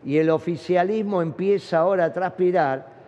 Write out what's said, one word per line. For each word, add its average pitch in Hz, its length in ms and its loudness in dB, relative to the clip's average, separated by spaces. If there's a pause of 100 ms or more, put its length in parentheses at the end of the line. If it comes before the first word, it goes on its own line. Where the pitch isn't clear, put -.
y 139 120 0
el 160 120 4
oficialismo 180 920 0
empieza 180 580 0
ahora 180 260 2
a 160 80 -2
transpirar, 180 760 0 (200)